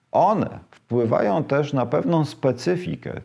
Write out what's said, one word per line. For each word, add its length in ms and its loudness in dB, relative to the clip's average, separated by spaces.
one 460 2
wpływają 760 0
też 280 0
na 140 0
pewną 380 2
specyfikę 1000 -4